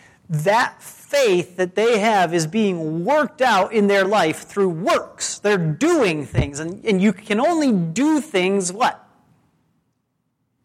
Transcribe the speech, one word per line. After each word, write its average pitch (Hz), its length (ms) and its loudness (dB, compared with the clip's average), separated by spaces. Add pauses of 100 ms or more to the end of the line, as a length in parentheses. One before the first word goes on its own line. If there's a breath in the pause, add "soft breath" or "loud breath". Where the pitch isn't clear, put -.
(280 loud breath)
that 190 540 0
faith 196 760 -2
that 185 180 -4
they 220 240 2
have 196 340 2
is 160 140 -2
being 170 560 -2
worked 285 360 0
out 208 320 2
in 214 140 2
their 196 180 4
life 185 440 0
through 196 220 -2
works. 220 680 -4
They're 208 180 0
doing 170 680 0
things, 143 320 -4
and, 165 260 -10
and 190 160 0
you 208 120 4
can - 260 -6
only 302 320 0
do 220 500 0
things, 190 520 -2
what? 214 360 -4 (1600)